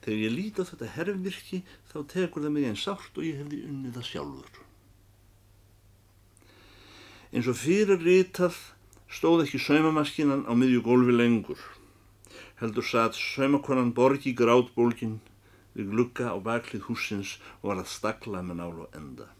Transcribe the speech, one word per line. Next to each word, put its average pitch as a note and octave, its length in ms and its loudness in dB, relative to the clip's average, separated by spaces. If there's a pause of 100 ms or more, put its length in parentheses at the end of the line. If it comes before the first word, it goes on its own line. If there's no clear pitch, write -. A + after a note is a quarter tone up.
Þegar G#2+ 160 -4
ég A2 160 -2
lít G#3 240 -8
á F#3 80 -4
þetta - 300 -12
hervirki, F#3 640 -6 (280)
þá - 80 -12 (160)
tekur E3+ 280 -4
það D3+ 140 -2
mig C#3+ 120 0
eins G#2+ 140 -6
sárt - 360 -8
og - 60 -6
ég D#3 140 -4
hefði D3 300 -10
unnið C3+ 300 -8
það A#2+ 100 -10
sjálfur." - 500 -12 (2750)
Eins A#2+ 160 0
og B2 80 0
fyrir F#3+ 460 2
ritað F3+ 560 4 (500)
stóð E3 360 4
ekki C3 180 -4
saumamaskínan D3+ 800 2
á - 140 -4
miðju B2 260 4
gólfi B2 300 6
lengur. A#2+ 480 2 (960)
Heldur A#2 240 -4
sat A2+ 300 2
saumakonan C3+ 800 0
Borg C3+ 320 4
í C3 80 -2
grátbólgin A#2+ 880 2 (560)
við G2+ 180 -6
glugga A#2+ 400 -2
á - 80 -6
bakhlið A2+ 460 -6
hússins G2+ 500 -6 (240)
og G2+ 80 -4
var F#2+ 100 -4
að F#2 140 -10
stagla G#2+ 480 -6
með F2 180 -8
nál E2+ 140 -10 (100)
og - 140 -18
enda. B1+ 420 -16